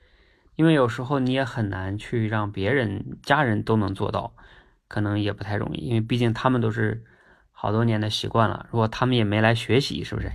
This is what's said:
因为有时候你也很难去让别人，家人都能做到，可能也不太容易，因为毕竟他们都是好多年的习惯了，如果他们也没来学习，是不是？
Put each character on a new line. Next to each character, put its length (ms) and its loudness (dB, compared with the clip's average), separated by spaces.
因 100 4
为 80 8
有 120 6
时 160 -4
候 160 0
你 140 2
也 100 2
很 280 -2
难 260 -4
去 320 -2
让 240 -2
别 180 -2
人， 520 -2
家 200 2
人 200 2
都 140 2
能 180 0
做 180 -2
到， 220 -6
可 120 -4
能 180 0
也 140 0
不 100 -10
太 140 -4
容 160 -4
易， 140 -6
因 80 0
为 80 2
毕 160 -2
竟 160 2
他 160 0
们 100 2
都 100 0
是 320 -2
好 220 -4
多 100 2
年 160 2
的 120 -2
习 180 -4
惯 220 2
了， 200 -8
如 60 -4
果 100 4
他 200 -2
们 100 2
也 80 4
没 160 2
来 140 4
学 260 2
习， 240 -4
是 100 -8
不 60 -4
是？ 140 -6